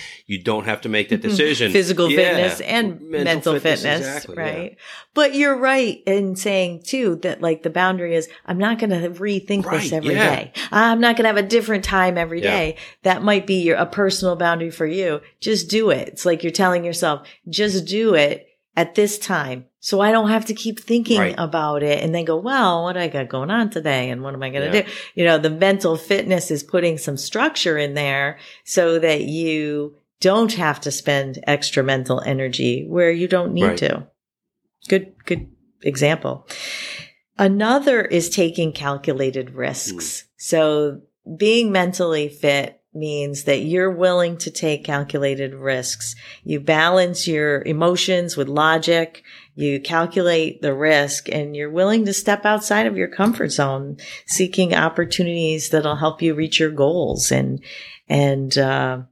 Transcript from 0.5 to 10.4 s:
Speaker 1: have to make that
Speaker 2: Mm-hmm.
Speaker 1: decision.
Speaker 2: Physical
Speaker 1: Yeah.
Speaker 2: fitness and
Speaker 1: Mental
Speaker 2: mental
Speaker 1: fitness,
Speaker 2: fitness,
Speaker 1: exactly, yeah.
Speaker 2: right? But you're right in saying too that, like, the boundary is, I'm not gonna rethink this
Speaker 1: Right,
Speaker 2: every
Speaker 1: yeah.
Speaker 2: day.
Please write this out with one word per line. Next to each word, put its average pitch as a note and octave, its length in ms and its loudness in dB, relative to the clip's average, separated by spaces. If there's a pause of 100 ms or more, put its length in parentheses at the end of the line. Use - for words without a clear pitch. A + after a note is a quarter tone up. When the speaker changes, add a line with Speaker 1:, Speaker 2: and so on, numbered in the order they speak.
Speaker 1:
have G#2 180 -4
to - 80 -6
make G#2+ 200 -2
that A2+ 100 0
Speaker 2:
Mm-hmm. - 100 -6
Speaker 1:
decision. B2 440 0
Speaker 2:
Physical F3 360 2
Speaker 1:
Yeah. C#3+ 80 2 (180)
Speaker 2:
fitness F3 260 0
and G#3+ 400 -2
Speaker 1:
Mental D#3 240 -4
Speaker 2:
mental D#3+ 300 0
Speaker 1:
fitness, D3+ 280 0
Speaker 2:
fitness, D3+ 240 0
Speaker 1:
exactly, C#3 300 -10
yeah. - 60 -8
Speaker 2:
right? D#3+ 340 -8 (360)
But C#4+ 220 4
you're C#4 220 4
right C4 480 0
in G3 320 0
saying F#3 480 -2
too A3 380 0
that, F3 180 -4
like, E3 220 0
the E3 60 -2
boundary F3 460 0
is, D#3+ 140 -2 (160)
I'm F3+ 120 -4
not A3 220 0
gonna F3+ 300 0
rethink G3 540 -4
this - 20 -4
Speaker 1:
Right, D#3+ 280 -2
Speaker 2:
every D#3 220 0
Speaker 1:
yeah. G3 200 2
Speaker 2:
day. - 160 -8 (200)